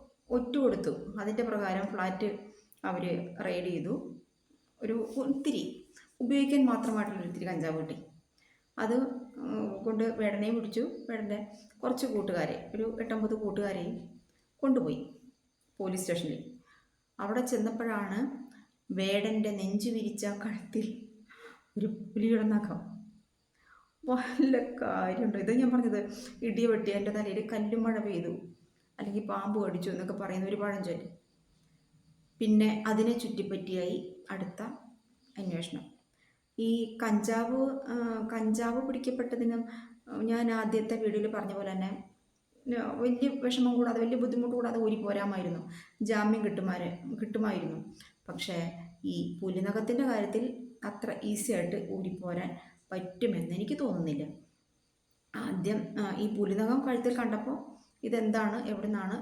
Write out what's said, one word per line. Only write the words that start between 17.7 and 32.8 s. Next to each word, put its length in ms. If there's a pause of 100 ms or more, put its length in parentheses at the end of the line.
വേടൻ്റെ 640
നെഞ്ചു 380
വിരിച്ച 360 (180)
കഴുത്തിൽ 420 (880)
ഒരു 140 (240)
പുലിയുടെ 400
നഖം. 280 (1200)
വല്ല 540 (240)
കാര്യമുണ്ടോ? 580
ഇത് 200
ഞാൻ 140
പറഞ്ഞത്, 260 (480)
ഇടി 180
വെട്ടി 260
എൻ്റെ 200
തലയിൽ 280 (120)
കല്ലുമഴ 440 (100)
പെയ്തു 280 (640)
അല്ലെങ്കിൽ 320
പാമ്പ് 320
കടിച്ചു 280
എന്നൊക്കെ 300
പറയുന്ന 300
ഒരു 100
പഴഞ്ചൊല്ല്. 460 (1300)
പിന്നെ 280 (180)